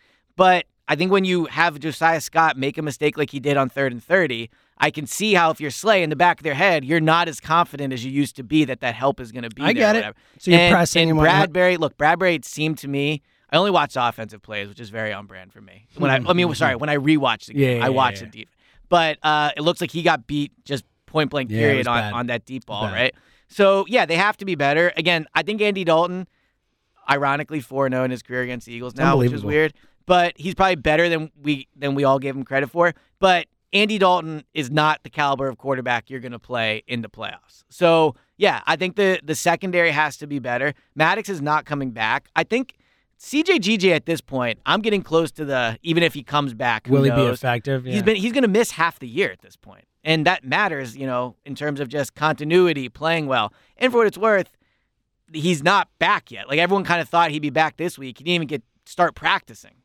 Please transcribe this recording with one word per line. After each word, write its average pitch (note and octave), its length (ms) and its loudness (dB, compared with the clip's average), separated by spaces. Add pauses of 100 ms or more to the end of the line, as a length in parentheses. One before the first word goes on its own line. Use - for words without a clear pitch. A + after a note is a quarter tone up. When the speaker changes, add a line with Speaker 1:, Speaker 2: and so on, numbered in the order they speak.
(380)
Speaker 1:
But F3+ 280 4 (220)
I D3+ 80 0
think F3+ 160 0
when G3 140 4
you F3+ 220 0
have D3+ 320 0
Josiah D#3+ 420 0
Scott D#3+ 360 0
make C#3 200 -4
a E3 40 -6
mistake D3+ 360 -2
like D3 140 -2
he C#3 100 -8
did C#3+ 160 0
on C3+ 100 2
third C3+ 240 -2
and A#2+ 100 -12
thirty, B2+ 480 -2 (280)
I D3 140 2
can D3+ 140 -8
see G#3 280 -2
how E3+ 180 4
if - 80 -6
you're D3+ 100 -6
Slay G3 320 2
in D#3+ 80 -2
the D3+ 60 -4
back E3+ 240 4
of D3 60 -8
their D3+ 80 -2
head, D#3 320 2
you're D#3+ 160 2
not D#3+ 260 2
as D#3 140 -10
confident D#3 500 -2
as B2 140 -8
you C3 60 -8
used C#3 260 -2
to C3 80 -12
be D3+ 180 2
that B2+ 160 -6
that A#2 160 -4
help C3+ 240 -2
is A#2 140 -14
gonna A#2 160 -8
be B2 120 -12
Speaker 2:
I C#3+ 40 0
Speaker 1:
there E3+ 80 4
Speaker 2:
get A3 140 2
Speaker 1:
or - 20 4
Speaker 2:
it. G#3+ 100 4
Speaker 1:
whatever. G#2+ 180 -8 (200)
Speaker 2:
So - 140 0
you're E3+ 100 10
Speaker 1:
And, F3 120 6
Speaker 2:
pressing F3 280 4
Speaker 1:
and E3 80 2
Speaker 2:
and D#3 80 2
whatnot. D#3 160 6 (180)
Speaker 1:
Bradbury, F3+ 240 4
look, D#3+ 220 -4
Bradbury, E3+ 380 2
it C3 100 -8
seemed D3+ 320 -4
to - 100 -14
me, C#3+ 340 -2 (300)
I D3 60 2
only G3 140 2
watch D3 260 0
offensive A2+ 440 -6
plays, G2+ 280 -10
which G#2 100 -20
is A#2 120 -16
very A2 200 -6
on G2+ 140 -12
brand F#2+ 260 -20
for - 80 -20
me. G2 280 -20 (100)
When C#3 120 0
I, C3 160 2
I F3+ 60 2
mean, F3 220 2
Speaker 2:
<laughs> - 20 -8
Speaker 1:
sorry, C#3 220 0
when C#3 120 -4
I D3+ 60 0
rewatch C#3 520 0
the D#3+ 80 -12
game, C#3 60 2
Speaker 2:
Yeah, C3 80 4 (100)
yeah, A#2 40 -2
Speaker 1:
I C3 40 2
Speaker 2:
yeah, - 20 0
Speaker 1:
watch C3 320 2
Speaker 2:
yeah. A2+ 60 -14
Speaker 1:
the A2 40 -20
defense. A2 240 -20 (320)
But, D#3+ 360 2
uh, D3+ 340 2
it D3 60 -6
looks E3+ 180 0
like E3+ 100 -6
he E3 120 -6
got D#3 220 2
beat D3 280 -6 (100)
just C#3 220 -8 (220)
point D3+ 240 -2
blank C3+ 200 -4
Speaker 2:
Yeah, G#2+ 60 -2
it A2 40 2
Speaker 1:
period C#3 180 4
Speaker 2:
was B2 80 -2
Speaker 1:
on, A#2+ 120 0
Speaker 2:
bad. G#2+ 140 -4
Speaker 1:
on A#2+ 140 -4
that A#2+ 180 -4
deep C3 180 -12
Speaker 2:
It - 60 -20
was G#2 100 -10
Speaker 1:
ball, A2 80 -4
Speaker 2:
bad. F#2+ 60 -8
Speaker 1:
right? A#2+ 220 0 (340)
So, G3 400 4
yeah, G#3+ 160 2
they D#3+ 100 -2
have G3+ 220 2
to G3+ 80 -12
be F#3+ 100 -2
better. D3 400 2
Again, E3 380 0
I D#3+ 100 2
think G3+ 180 -4
Andy G3+ 220 0
Dalton, F3 440 0 (840)
ironically C#3+ 500 -2
four C3+ 260 -4
and C3 100 -2
oh B2+ 80 0
in B2+ 80 -4
his A#2+ 100 -10
career B2 220 -8
against B2 220 -10
the A#2+ 80 -18
Eagles A#2+ 220 -12
now, C#3 220 2
which B2 100 2
is B2 60 -2
Speaker 2:
Unbelievable. G#2 160 -8
Speaker 1:
weird. D3+ 240 0 (320)
But F3 320 2
he's E3+ 180 -8
probably F#3+ 200 2
better D#3 340 2
than D#3+ 220 -4 (100)
we, C#3+ 340 -4
than C#3 200 -4
we C#3 80 0
all C3+ 160 4
gave C3+ 160 -8
him C3+ 80 -8
credit C3+ 280 -4
for. E3+ 220 2 (260)
But F3+ 260 4 (280)
Andy G#3 260 2
Dalton E3 440 2 (100)
is C3+ 180 -4
not D3+ 320 0
the - 60 -18
caliber C#3 380 -2
of B2 100 -8
quarterback B2+ 520 -4
you're C3 100 -12
gonna A#2+ 200 -16
play A2+ 480 -4
in A#2+ 140 -6
the A2 80 -12
playoffs. - 600 -16
So, E3 460 4 (220)
yeah, E3 280 2
I D#3+ 100 2
think F3+ 200 -4
the, F#3+ 280 2
the D3+ 120 -4
secondary F3 560 0
has D3 260 -2
to D3+ 100 -14
be C#3+ 120 -6
better. B2+ 340 -4 (220)
Maddox F#3 340 0
is F3+ 120 -6
not D3 240 -2
coming C#3 260 -6
back. A2+ 440 -4
I E3 80 0
think B3+ 300 -4 (440)
C - 260 -4
J F4 160 2
G G#3+ 180 0
J F#3 160 2
at D3+ 140 -2
this E3 140 -2
point, B2 440 -4
I'm F#3 160 0
getting G#3 220 -2
close D#3+ 300 0
to D#3 120 -10
the, B2 380 -2
even E3 180 0
if E3 140 0
he D3 80 -12
comes C#3+ 320 -2
back, A2+ 320 -4
who B2+ 60 0
Speaker 2:
Will C#3 100 6
he C#3 80 4
be A#2+ 60 2
Speaker 1:
knows? A#2+ 200 0
Speaker 2:
effective? B2+ 480 -4
Speaker 1:
He's B2+ 120 -4
Speaker 2:
Yeah. G#3 40 0
Speaker 1:
been, G#3+ 140 2
he's G3+ 180 -2
gonna B3+ 140 2
miss G#3 240 2
half E3 260 -2
the C3 100 -16
year C#3+ 240 -2
at F#2 100 -18
this - 160 -20
point. G2 280 -20 (180)
And D#3 220 0
that F3 180 0
matters, C#3 540 -4
you C3+ 80 -8
know, B2 300 -4 (100)
in C#3+ 80 -12
terms D3 260 -6
of C#3+ 100 -6
just C#3 260 -6
continuity, D3+ 760 0
playing D#3 380 -4
well. A#2 260 -2 (240)
And B3+ 140 0
for A#3+ 80 2
what A3 80 4
it's G3+ 100 -4
worth, G3+ 400 0 (760)
he's D#3+ 300 0
not F3+ 280 2 (100)
back - 320 0
yet. A2 160 -16
Like, C#3 100 -4
everyone F3+ 260 2
kinda E3+ 220 -2
thought E3+ 240 2
he'd D3+ 120 -6
be D3 100 -4
back D#3 260 0
this E3+ 220 -8
week. C3 180 -14
He C3+ 60 -20
didn't F3 120 -2
even E3 120 -2
get, B2+ 160 -8 (240)
start E3+ 260 0
practicing. - 600 -4 (120)